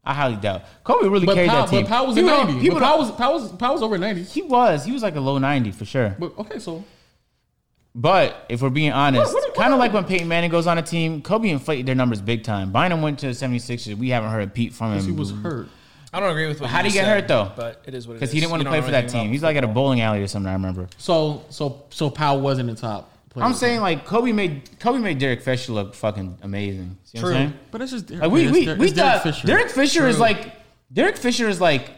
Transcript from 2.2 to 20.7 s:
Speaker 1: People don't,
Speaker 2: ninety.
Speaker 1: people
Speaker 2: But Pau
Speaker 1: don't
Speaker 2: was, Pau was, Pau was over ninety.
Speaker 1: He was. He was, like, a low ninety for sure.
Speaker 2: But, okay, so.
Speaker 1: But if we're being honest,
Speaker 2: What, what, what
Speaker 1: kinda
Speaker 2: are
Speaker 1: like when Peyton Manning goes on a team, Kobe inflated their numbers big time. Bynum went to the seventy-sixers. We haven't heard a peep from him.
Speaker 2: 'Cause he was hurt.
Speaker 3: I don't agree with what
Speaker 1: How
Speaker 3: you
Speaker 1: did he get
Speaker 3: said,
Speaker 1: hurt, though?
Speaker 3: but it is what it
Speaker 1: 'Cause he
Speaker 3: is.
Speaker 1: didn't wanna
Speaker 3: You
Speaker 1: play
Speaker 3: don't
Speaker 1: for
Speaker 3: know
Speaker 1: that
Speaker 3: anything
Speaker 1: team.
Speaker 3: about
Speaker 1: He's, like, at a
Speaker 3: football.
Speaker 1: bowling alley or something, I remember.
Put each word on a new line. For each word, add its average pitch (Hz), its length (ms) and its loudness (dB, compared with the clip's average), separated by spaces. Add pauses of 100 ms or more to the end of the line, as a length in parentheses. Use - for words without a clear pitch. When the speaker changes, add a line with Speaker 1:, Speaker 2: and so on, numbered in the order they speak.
Speaker 1:
People 339 160 6
don't, 262 100 4
Speaker 2:
ninety. 135 140 0
Speaker 1:
people 330 180 4
Speaker 2:
But 254 60 4
Pau 302 120 6
Speaker 1:
don't 311 120 4
Speaker 2:
was, - 80 -4
Pau 254 160 2
was, 240 200 -4
Pau 240 200 -2
was 311 100 0
over 220 160 -2
ninety. 185 240 -4
Speaker 1:
He 302 200 -6
was. 240 420 4
He 220 80 -4
was, 269 100 -4
like, 175 140 -2
a 143 40 -2
low 135 180 0
ninety 135 340 0
for 107 120 -12
sure. 107 340 -2
Speaker 2:
But, 165 200 -8
okay, 220 200 -10
so. 170 260 -10 (1080)
Speaker 1:
But 151 540 2
if 117 140 -4
we're 135 80 0
being 147 220 0
honest, 135 400 4
Speaker 2:
What, 539 100 2
what, 554 60 -2
what - 140 -2
Speaker 1:
kinda 254 140 4
Speaker 2:
are - 20 4
Speaker 1:
like 240 140 2
when 196 120 0
Peyton 170 240 -2
Manning 170 220 0
goes 170 160 2
on 170 120 2
a 160 40 -2
team, 160 400 -2
Kobe 220 260 0
inflated 135 380 -2
their 131 80 0
numbers 123 260 0
big 110 240 -4
time. 98 260 -4
Bynum 165 300 2
went 151 200 -2
to 143 80 -6
the 120 60 -4
seventy-sixers. 120 640 -6
We 127 140 -2
haven't 113 200 0
heard 110 160 -2
a 101 40 -8
peep 117 240 -4
from 113 180 -4
him. 101 60 0
Speaker 2:
'Cause 98 80 -2
he 92 60 -2
was 98 200 -4
hurt. 110 360 -8 (440)
Speaker 3:
I 175 80 -4
don't 196 100 0
agree 156 160 -2
with 147 140 -6
what 123 100 -6
Speaker 1:
How 160 80 0
Speaker 3:
you 185 60 0
Speaker 1:
did 202 80 2
he 196 60 2
get 190 60 2
Speaker 3:
said, 202 180 4
Speaker 1:
hurt, - 60 -8
though? 107 280 2
Speaker 3:
but 117 280 -10
it 131 100 -14
is 120 120 -10
what 117 100 -14
it 113 40 -14
Speaker 1:
'Cause 135 100 -4
he 151 80 -2
Speaker 3:
is. 156 40 2
Speaker 1:
didn't 165 100 -2
wanna 156 120 -2
Speaker 3:
You 139 40 -4
Speaker 1:
play 156 100 0
Speaker 3:
don't 139 60 -2
Speaker 1:
for 139 60 -4
Speaker 3:
know - 20 0
Speaker 1:
that 135 120 4
Speaker 3:
anything - 160 -6
Speaker 1:
team. 107 60 -2
Speaker 3:
about 110 60 -2
Speaker 1:
He's, 143 100 -2
like, 156 140 2
at 135 80 2
a - 20 0
Speaker 3:
football. 117 180 2
Speaker 1:
bowling 131 180 2
alley 107 200 0
or 101 60 -2
something, 98 200 -4
I 92 40 -2
remember. 92 360 -4 (100)